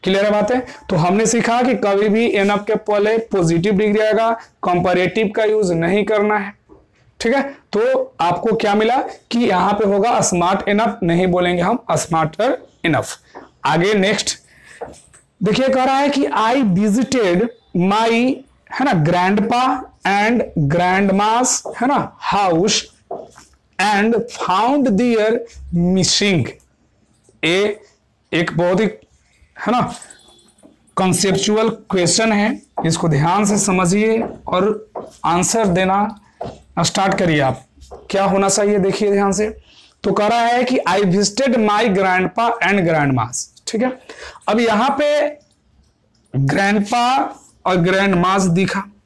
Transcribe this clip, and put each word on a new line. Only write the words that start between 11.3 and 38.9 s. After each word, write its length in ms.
हम 300
smarter 680
enough। 300
आगे 300
next 420
देखिए, 280
कह 160
रहा 120
है 120
कि 140
I 320
visited 680
my, 280
है 140
ना, 80
grandpa 580
and 340
grandma's, 840
है 120
ना, 80
house 500
and 360
found 580
their 400
missing। 580
ये 380
एक 240
बहुत 240
ही, 60
है 160
ना, 80
Conceptual 720
question 420
है, 280
इसको 220
ध्यान 360
से 140
समझिए 640
और 440
answer 420
देना 400
start 380
करिए 240
आप। 220
क्या 140
होना 240
चाहिए 320
देखिए 320